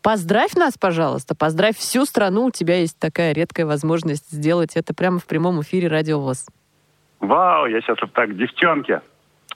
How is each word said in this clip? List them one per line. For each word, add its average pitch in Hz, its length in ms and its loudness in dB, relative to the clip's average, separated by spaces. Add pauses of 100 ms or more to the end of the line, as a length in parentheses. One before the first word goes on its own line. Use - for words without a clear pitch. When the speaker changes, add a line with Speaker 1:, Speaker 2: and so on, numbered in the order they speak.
Speaker 1:
поздравь 214 540 2
нас, 339 240 2
пожалуйста, 160 560 -2
поздравь 160 420 0
всю - 280 0
страну. 214 420 2
У 254 60 2
тебя 170 260 0
есть 165 220 0
такая 160 320 0
редкая 165 340 -2
возможность 156 640 -2
сделать 156 460 0
это 165 180 -4
прямо 180 240 0
в - 80 -10
прямом 165 360 -2
эфире 175 260 -2
Радио 156 320 0
вос. 131 260 -4 (720)
Speaker 2:
Вау, 156 460 4
я 113 140 0
щас 113 200 -2
вот 110 120 -6
так, 107 240 0
девчонки. 127 640 0 (560)